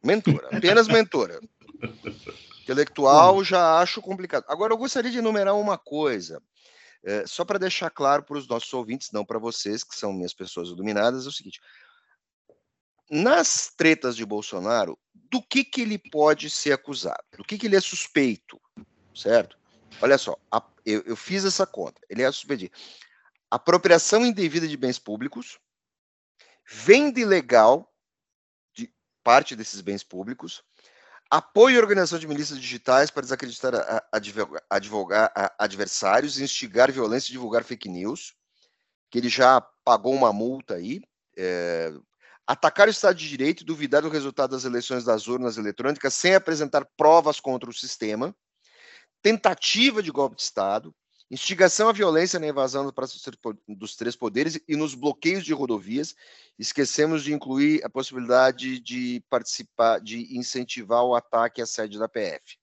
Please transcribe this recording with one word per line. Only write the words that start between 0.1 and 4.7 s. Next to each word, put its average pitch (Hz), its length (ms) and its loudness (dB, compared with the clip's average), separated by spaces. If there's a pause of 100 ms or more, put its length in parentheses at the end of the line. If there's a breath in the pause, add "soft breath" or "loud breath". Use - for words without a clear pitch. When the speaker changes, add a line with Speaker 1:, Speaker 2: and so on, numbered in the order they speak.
Speaker 1:
Apenas 220 320 4
mentora. 160 520 0 (400)
Speaker 2:
<laughs> - 800 -16
Speaker 1:
Intelectual, 147 760 6
Speaker 2:
Hum. 196 60 0
Speaker 1:
já 170 340 4
acho 180 240 0
complicado. 185 460 -6
Agora, 196 240 -2